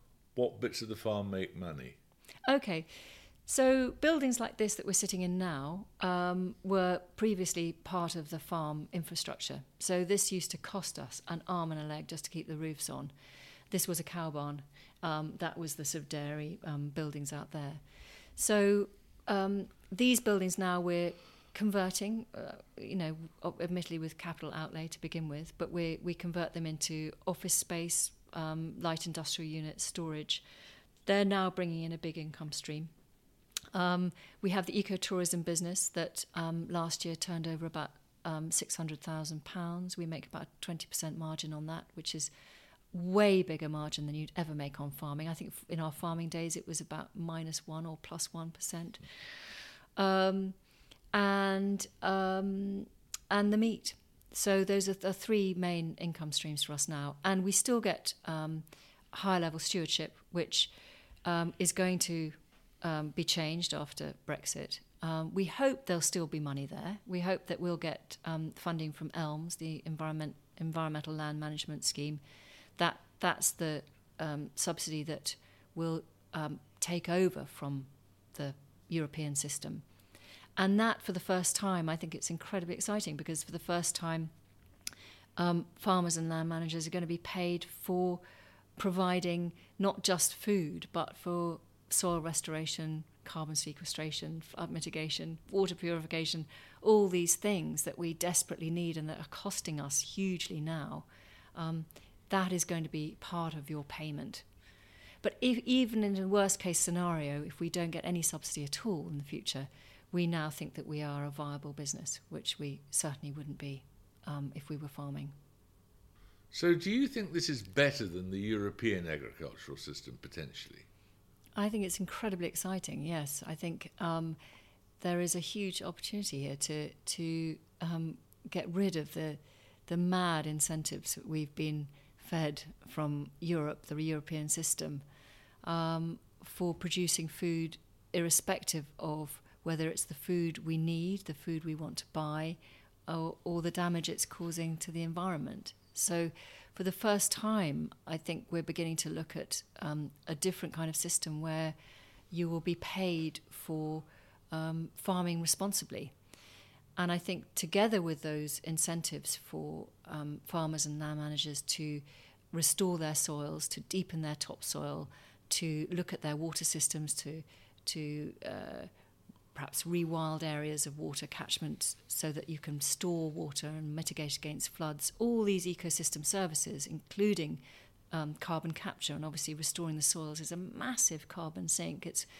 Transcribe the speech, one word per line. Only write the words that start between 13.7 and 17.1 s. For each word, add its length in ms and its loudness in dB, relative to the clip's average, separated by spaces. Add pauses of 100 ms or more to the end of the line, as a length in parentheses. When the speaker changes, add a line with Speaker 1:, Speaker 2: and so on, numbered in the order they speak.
Speaker 2:
was 120 0
a 40 -4
cow 260 -4
barn. 320 -4 (400)
Um, 380 -2
that 180 -2
was 180 -4
the 80 -6
sort 200 -2
of 60 -14
dairy, 540 -4
um, 260 -2
buildings 440 -4